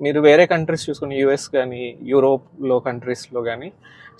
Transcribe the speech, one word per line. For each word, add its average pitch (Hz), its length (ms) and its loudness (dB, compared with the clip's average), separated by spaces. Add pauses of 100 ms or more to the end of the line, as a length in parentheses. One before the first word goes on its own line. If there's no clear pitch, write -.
మీరు 147 200 -2
వేరే 151 240 8
కంట్రీస్ 160 440 -4
చూసుకుని, 143 260 -8
యూఎస్ 139 340 0
కానీ, 123 520 -6
యూరోప్లో 131 760 0
కంట్రీస్లో 123 640 -8
కానీ 120 300 -8 (480)